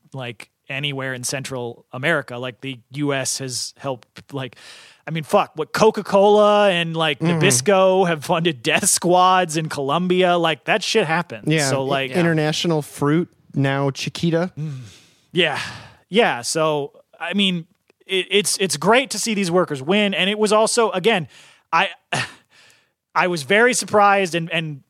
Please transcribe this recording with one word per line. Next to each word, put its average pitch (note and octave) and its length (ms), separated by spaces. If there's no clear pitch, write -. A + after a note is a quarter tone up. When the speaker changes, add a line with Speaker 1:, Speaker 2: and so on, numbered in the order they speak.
Speaker 1:
like, B2 380
anywhere C3+ 460
in C3+ 100
Central B2+ 680
America. C3+ 440
Like, B2 240
the C3+ 200
U C#3+ 240
S C3 240
has B2+ 400
helped, - 560
like, C3 220
I - 20
mean, D#3+ 140
fuck, F3+ 320
what D#3 160
Coca-Cola G#3 1000
and, E3+ 260
like, D#3+ 220
Speaker 2:
Mm-hmm. E3+ 220
Speaker 1:
Nabisco F#3+ 680
have D#3+ 180
funded E3 380
death D#3+ 280
squads F3+ 680
in D#3+ 140
Colombia. F3 680
Like, E3 300
that F#3 180
shit A3 220
happens. D3+ 420
Speaker 2:
Yeah. D3+ 220
Speaker 1:
So, C3+ 120
like, C3+ 300
Speaker 2:
International D#3 680
Fruit, D3+ 460
now C#3 360
Chiquita. E3 640
Speaker 1:
Mm. C#3+ 240
Yeah. D#3+ 260
Yeah. F3+ 320
So, D#3 500
I E3+ 160
mean, F#3 320
it, F#3 240
it's, - 280
it's F#3+ 180
great A3 340
to G#3+ 80
see A3 160
these F#3+ 160
workers D#3+ 320
win. G3 320
And F3 160
it G#3 80
was G#3 140
also, G#3+ 380
again, F3+ 360
I, F3+ 160
<sighs> - 160
I E3 140
was F3 140
very G#3+ 320
surprised G3+ 600
and, E3 180
and D#3+ 380